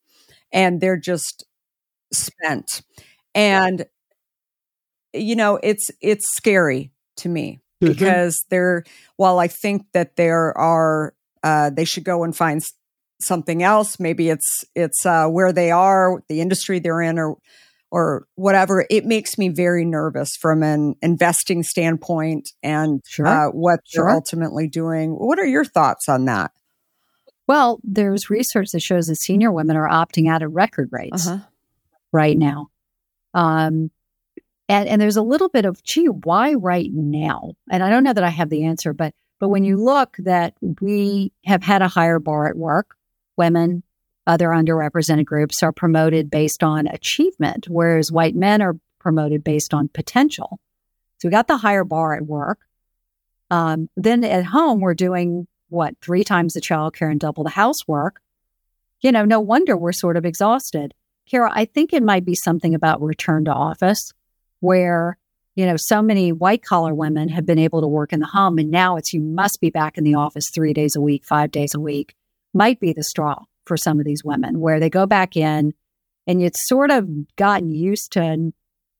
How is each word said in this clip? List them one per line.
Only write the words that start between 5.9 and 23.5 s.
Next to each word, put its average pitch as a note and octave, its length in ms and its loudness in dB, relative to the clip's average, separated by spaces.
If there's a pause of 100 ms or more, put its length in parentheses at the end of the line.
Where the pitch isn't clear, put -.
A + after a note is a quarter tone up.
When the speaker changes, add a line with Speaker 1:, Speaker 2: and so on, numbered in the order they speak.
Speaker 1:
it's G#3 240 0 (100)
scary D3+ 560 0 (240)
to - 140 -6
me C#3 300 -6 (220)
Speaker 2:
Mm-hmm. E3 100 4
Speaker 1:
because F3+ 560 0
they're, F3+ 360 0 (320)
while F3+ 240 4
I F3 80 2
think G3+ 440 -6
that E3+ 220 -2
there E3 420 0
are, D#3+ 580 0 (280)
uh, D3+ 280 2
they D3 140 -2
should E3+ 200 -6
go F3 180 -2
and E3 140 -4
find D#3+ 260 -2
s-, - 120 -14 (460)
something E3+ 440 -2
else. G#3 340 2
Maybe E3 300 -2
it's, - 360 -4 (120)
it's, E3 280 -2
uh, E3 220 2
where F3+ 260 2
they E3+ 200 2
are, F#3 560 4
the D#3 120 -4
industry F#3 380 -2
they're E3 240 -2
in, E3 160 -2
or, D#3 200 -4 (520)
or E3 460 -2
whatever. F#3+ 520 2
It G#3+ 160 2
makes A3 320 -2
me F#3+ 120 0
very F3 360 0
nervous D#3 560 -4
from D#3+ 220 2
an D3+ 400 0
investing E3+ 640 0
standpoint D#3+ 840 -4 (120)
and, D3+ 460 -2
Speaker 3:
Sure. - 180 -4
Speaker 1:
uh, D#3 240 2